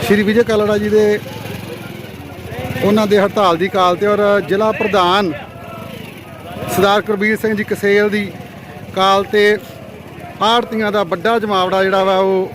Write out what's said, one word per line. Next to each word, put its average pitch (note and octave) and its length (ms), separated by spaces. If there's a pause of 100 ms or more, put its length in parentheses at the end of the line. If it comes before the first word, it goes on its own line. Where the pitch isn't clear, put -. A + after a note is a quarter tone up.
ਸ਼੍ਰੀ G#3 200
ਵਿਜੇ G#3+ 200
ਕਾਲੜਾ G#3 340
ਜੀ G#3 120
ਦੇ, G#3 300 (1600)
ਉਹਨਾਂ G#3+ 240
ਦੇ G3+ 120
ਹੜਤਾਲ F#3+ 380
ਦੀ F#3 120
ਕਾਲ F3+ 260
'ਤੇ G3+ 120
ਔਰ G#3 120 (280)
ਜ਼ਿਲ੍ਹਾ G#3 260
ਪ੍ਰਧਾਨ G3 580 (1400)
ਸਰਦਾਰ G3+ 320
ਕੁਲਬੀਰ G#3+ 360
ਸਿੰਘ A3 180
ਜੀ G#3 80
ਕਸੇਲ G3+ 460
ਦੀ G3+ 220 (640)
ਕਾਲ G3 280
'ਤੇ G#3 340 (840)
ਆੜ੍ਹਤੀਆਂ A3+ 480
ਦਾ G3+ 140
ਵੱਡਾ G3 340
ਜਮਾਵੜਾ F#3+ 440
ਜਿਹੜਾ F#3+ 200
ਵਾ F#3+ 140
ਉਹ F#3+ 380